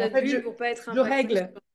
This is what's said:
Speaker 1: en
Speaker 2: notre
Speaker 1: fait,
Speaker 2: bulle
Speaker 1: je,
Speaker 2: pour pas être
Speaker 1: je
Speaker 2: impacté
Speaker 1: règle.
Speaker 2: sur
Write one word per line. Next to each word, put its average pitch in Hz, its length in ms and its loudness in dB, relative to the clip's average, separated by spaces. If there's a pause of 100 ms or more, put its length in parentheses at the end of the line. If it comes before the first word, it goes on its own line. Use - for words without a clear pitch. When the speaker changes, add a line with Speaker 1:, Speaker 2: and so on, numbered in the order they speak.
Speaker 1:
en - 20 2
Speaker 2:
notre 214 120 0
Speaker 1:
fait, 262 100 2
Speaker 2:
bulle - 20 0
Speaker 1:
je, 262 140 0
Speaker 2:
pour 233 160 -8
pas 240 100 -2
être 240 220 -6
Speaker 1:
je 233 80 -2
Speaker 2:
impacté 240 160 4
Speaker 1:
règle. 214 380 0
Speaker 2:
sur - 100 -20 (120)